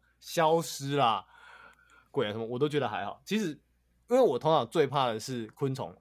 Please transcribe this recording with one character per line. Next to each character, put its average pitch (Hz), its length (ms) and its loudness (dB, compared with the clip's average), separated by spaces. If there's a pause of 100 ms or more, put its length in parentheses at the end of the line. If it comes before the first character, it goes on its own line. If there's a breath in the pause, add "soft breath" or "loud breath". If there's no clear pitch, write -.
(200)
消 165 420 2
失 139 360 -6
啦、 110 280 2 (840 soft breath)
鬼 120 160 -2
啊 104 40 -4
什 107 60 -8
么， 113 80 -6
我 123 140 -6
都 147 100 0
觉 143 100 -2
得 123 80 0
还 101 180 -6
好。 - 200 -10
其 208 140 -2
实， 165 200 -4 (480)
因 240 80 2
为 262 40 6
我 165 180 4
通 160 160 2
常 123 160 2
最 156 160 2
怕 135 220 0
的 110 120 -2
是 117 280 -8
昆 135 260 -4
虫， 98 280 -10